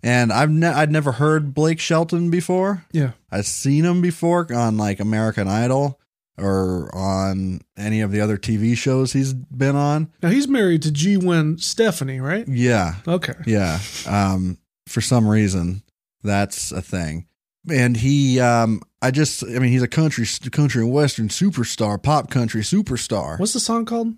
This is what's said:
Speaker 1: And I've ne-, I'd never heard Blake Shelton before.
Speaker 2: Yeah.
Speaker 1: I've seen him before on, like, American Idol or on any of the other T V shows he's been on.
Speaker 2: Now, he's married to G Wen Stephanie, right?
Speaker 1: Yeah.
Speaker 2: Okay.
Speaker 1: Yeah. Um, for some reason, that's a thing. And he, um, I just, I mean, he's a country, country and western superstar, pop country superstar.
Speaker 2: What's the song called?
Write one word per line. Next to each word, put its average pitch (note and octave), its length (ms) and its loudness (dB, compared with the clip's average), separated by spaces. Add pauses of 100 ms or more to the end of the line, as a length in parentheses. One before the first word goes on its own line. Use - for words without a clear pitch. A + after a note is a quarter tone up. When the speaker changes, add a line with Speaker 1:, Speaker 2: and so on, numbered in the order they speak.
Speaker 1:
And A#2+ 300 2
I've C3+ 180 4
ne-, D#3+ 180 2
I'd D3+ 240 2
never D3 220 0
heard D3 400 0
Blake D#3+ 260 0
Shelton E3+ 500 0
before. F#3 640 0
Speaker 2:
Yeah. C#3 200 0 (200)
Speaker 1:
I've G2 140 -2
seen C#3+ 380 0
him F3 180 2
before E3+ 520 0
on, A#2 240 2
like, G2+ 220 -2
American G#2+ 480 0
Idol C3 520 0 (380)
or F#2+ 580 -2
on F#2+ 640 -2 (180)
any G#2+ 220 -2
of G#2+ 140 -2
the G#2 80 0
other G#2+ 160 0
T A2 180 -2
V A2+ 200 2
shows C3 360 0
he's C3+ 220 0
been C3 420 -2
on. D3 340 0 (140)
Speaker 2:
Now, E3+ 60 2
he's C#4 180 2
married G3 360 2
to D3+ 80 -2
G E3+ 260 2
Wen E3 400 2
Stephanie, D#3 640 -2
right? F#3 260 -4
Speaker 1:
Yeah. A#2 480 2 (100)
Speaker 2:
Okay. E3+ 280 -2 (120)
Speaker 1:
Yeah. F#2+ 340 0 (280)
Um, F#2+ 500 0 (300)
for - 140 -4
some A2+ 260 2
reason, G2 560 2 (400)
that's G2+ 480 -2
a F#2 100 -8
thing. E2+ 460 -6 (420)
And B2 280 2
he, C3+ 420 2
um, A#2 420 2 (200)
I B2+ 100 0
just, C#3 320 0
I G#2 40 -10 (120)
mean, B2+ 120 2
he's B2+ 120 4
a A#2+ 60 0
country, D3+ 360 0 (260)
country B2+ 300 2
and A#2 120 0
western C3+ 340 0
superstar, A2+ 720 -2
pop C#3+ 300 0
country A2+ 300 -2
superstar. A2 760 -4
Speaker 2:
What's G#3 160 -2
the B3+ 60 -4
song A3+ 240 -2
called? A3+ 340 -4